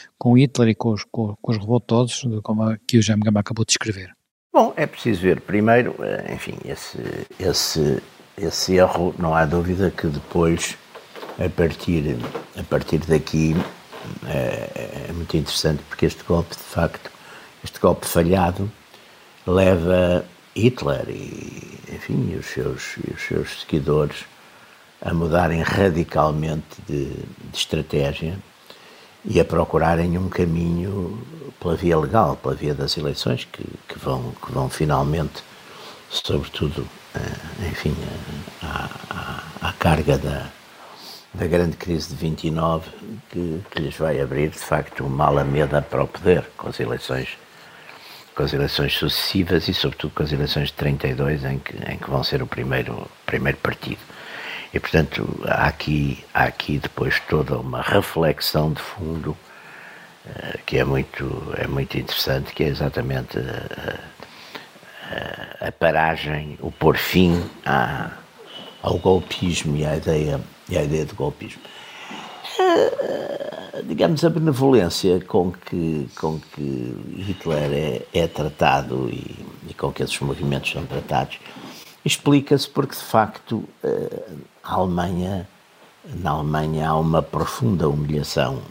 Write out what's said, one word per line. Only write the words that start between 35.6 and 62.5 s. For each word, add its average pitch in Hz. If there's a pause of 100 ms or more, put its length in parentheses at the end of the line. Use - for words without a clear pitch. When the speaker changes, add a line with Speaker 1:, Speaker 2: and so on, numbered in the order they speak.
Speaker 2:
sobretudo, - (280)
eh, -
enfim, -
eh, -
à, - (200)
à, -
à 90
carga 76
da, 69 (840)
da 92
grande 85
crise 82
de 69
vinte 80
e 80
nove, 82 (400)
que, 87 (120)
que -
lhes 71
vai 76
abrir, 69
de -
facto, 71
uma 67
alameda 71
para 69
o 69
poder, - (120)
com -
as -
eleições, - (1040)
com -
as 71
eleições 71
sucessivas 85
e, 92
sobretudo, 73
com 80
as 73
eleições 71
de -
trinta 69
e 67
dois, 69
em -
que, - (160)
em -
que -
vão 135
ser 131
o 117
primeiro, 123 (200)
primeiro -
partido. - (720)
E, -
portanto, - (160)
há -
aqui, 73 (100)
há 65
aqui -
depois -
toda 71
uma 62
reflexão 78
de 71
fundo, 80 (880)
eh, -
que -
é 65
muito, 67 (140)
é -
muito -
interessante, -